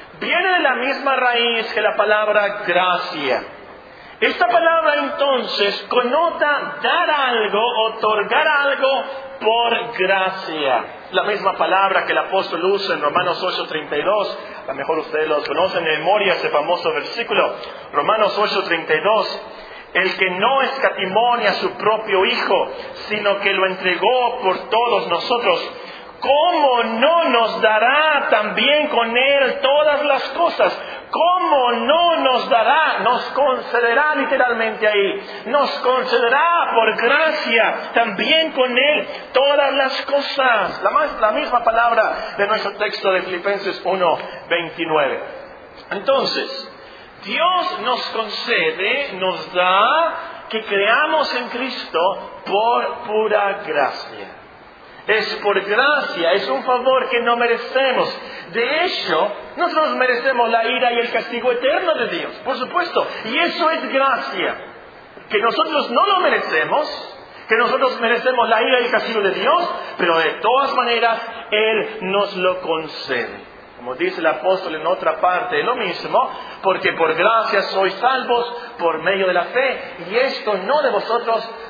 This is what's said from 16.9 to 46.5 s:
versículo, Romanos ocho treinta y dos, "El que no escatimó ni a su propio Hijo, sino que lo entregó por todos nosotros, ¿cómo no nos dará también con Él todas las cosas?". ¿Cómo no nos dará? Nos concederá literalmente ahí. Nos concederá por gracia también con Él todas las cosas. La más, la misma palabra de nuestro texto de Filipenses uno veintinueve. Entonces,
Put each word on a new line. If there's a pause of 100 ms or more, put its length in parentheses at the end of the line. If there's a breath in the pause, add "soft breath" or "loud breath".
versículo, (380 loud breath)
Romanos
ocho
treinta
y
dos, (480 loud breath)
"El
que
no
escatimó
ni
a
su
propio
Hijo, (380 loud breath)
sino
que
lo
entregó
por
todos
nosotros, (500 loud breath)
¿cómo
no
nos
dará
también
con
Él
todas
las
cosas?". (320 loud breath)
¿Cómo
no
nos
dará?
Nos (120)
concederá
literalmente
ahí. (240 loud breath)
Nos (120)
concederá
por
gracia
también
con
Él (240 loud breath)
todas
las
cosas.
La
más,
la
misma
palabra
de
nuestro
texto
de
Filipenses
uno (320 loud breath)
veintinueve. (720)
Entonces, (520 loud breath)